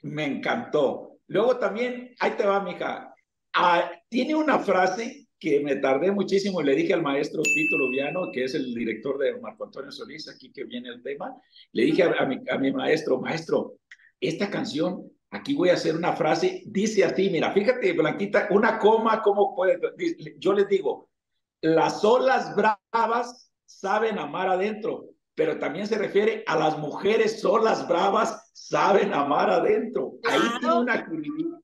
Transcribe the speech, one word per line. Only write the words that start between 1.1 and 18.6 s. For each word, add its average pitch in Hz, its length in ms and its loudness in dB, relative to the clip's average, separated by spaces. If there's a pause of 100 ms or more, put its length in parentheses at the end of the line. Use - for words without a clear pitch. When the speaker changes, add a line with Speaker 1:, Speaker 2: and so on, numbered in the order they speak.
Speaker 1:
Luego 240 300 2
también, 240 640 -6
ahí 214 160 0
te 220 100 0
va, 196 160 2
mija, 156 520 -8 (400)
ah, 175 360 4 (180)
tiene 254 260 -2
una 302 240 2
frase 185 720 0 (100)
que 143 220 2
me 143 160 0
tardé 143 360 2
muchísimo 196 480 0
y 147 40 -2
le 139 120 4
dije 170 180 2
al 170 80 0
maestro 147 400 -2
Tito 160 340 0
Lubiano, 143 560 -2
que 127 120 -2
es 131 100 -6
el 131 200 -4
director 117 440 -4
de 120 220 -2
Marco 107 240 -12
Antonio 139 260 -14
Solís, 139 380 -16
aquí 135 240 -20
que 135 120 -10
viene 123 240 -12
el 117 140 -16
tema, 160 320 -10 (380)
le - 120 2
dije 160 200 4
a, 156 160 4
a 135 60 2
mi, 127 220 -4
a 135 100 -2
mi 135 140 0
maestro, 131 480 0
"Maestro, 143 540 -4 (460)
esta 165 300 -2
canción, 160 600 -4 (200)
aquí 120 240 -6
voy 175 160 4
a 170 40 8
hacer 160 220 0
una 170 180 -2
frase, 165 520 0
dice 196 380 2
así, 190 260 2
mira, 147 220 0
fíjate, 196 400 2
Blanquita, 156 580 0
una 220 280 4